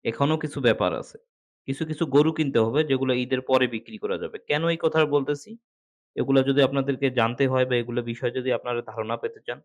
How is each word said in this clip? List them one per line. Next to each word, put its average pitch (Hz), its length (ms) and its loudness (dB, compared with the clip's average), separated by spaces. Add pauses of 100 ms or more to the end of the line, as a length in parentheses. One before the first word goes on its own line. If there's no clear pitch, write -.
এখনো 143 340 0
কিছু 151 220 -6
ব্যাপার 104 340 4
আছে। - 240 -10 (480)
কিছু, 139 200 -4
কিছু 156 200 -2
গরু 147 260 4
কিনতে 147 260 0
হবে 120 260 2
যেগুলো 131 300 0
ঈদের 127 260 -2
পরে 127 260 2
বিক্রি 113 320 -8
করা 98 200 -4
যাবে। 82 200 -8
কেন 156 300 -2
এই 165 120 0
কথা 156 260 2
বলতেছি? 147 500 -2 (580)
এগুলা 135 280 2
যদি 135 200 2
আপনাদেরকে 135 480 0
জানতে 120 380 0
হয় 127 180 2
বা 127 100 0
এগুলো 120 260 -2
বিষয়ে 120 280 -4
যদি 127 220 -2
আপনারা 120 300 -4
ধারণা 113 340 -6
পেতে 117 300 -8
চান 123 180 -10